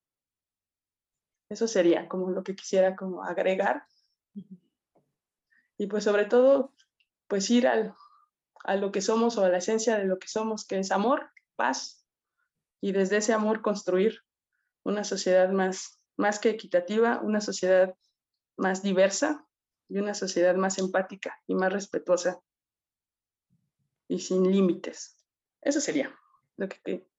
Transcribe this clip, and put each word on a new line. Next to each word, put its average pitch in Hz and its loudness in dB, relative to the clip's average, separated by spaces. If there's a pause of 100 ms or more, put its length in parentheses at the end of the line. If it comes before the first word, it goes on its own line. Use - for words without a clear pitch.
(1500)
Eso 220 -2
sería 170 4
como 185 -4
lo 185 -4
que 190 -8
quisiera 190 0
como 185 -8
agregar. 190 -2 (1900)
Y, 208 -4
pues, 202 -4
sobre 208 2
todo, 254 4 (540)
pues, 196 -2
ir 240 4
al, 226 0 (720)
a 196 -2
lo 196 -2
que 196 -4
somos 226 0
o 202 2
a 185 4
la 180 2
esencia 220 0
de 196 -2
lo 190 0
que - -16
somos, 214 -6
que 190 -4
es 190 -4
amor, 214 0 (260)
paz, - -4 (760)
y 196 -2
desde 196 2
ese 214 0
amor 214 0
construir 202 0 (640)
una 202 -2
sociedad 185 2
más, 190 -2 (160)
más 208 0
que 240 2
equitativa, 214 0
una 208 -2
sociedad 185 2 (600)
más 185 -2
diversa 196 0 (400)
y 190 -4
una 208 -2
sociedad 180 0
más 190 0
empática 190 -4 (100)
y 185 -2
más 185 0
respetuosa 180 -2 (1700)
y 185 -4
sin 185 2
límites. - 0 (440)
Eso 294 0
sería - -4 (440)
lo 196 -6
que, - -16
que - -8 (120)